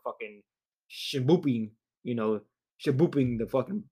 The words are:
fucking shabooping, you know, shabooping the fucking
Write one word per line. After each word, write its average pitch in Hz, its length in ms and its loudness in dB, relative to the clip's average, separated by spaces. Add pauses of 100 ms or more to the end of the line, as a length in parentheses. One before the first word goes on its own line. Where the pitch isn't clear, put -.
fucking 107 380 -12 (480)
shabooping, 131 800 0 (320)
you 123 120 -4
know, 110 260 0 (440)
shabooping 135 540 2
the 113 80 -4
fucking 190 460 -2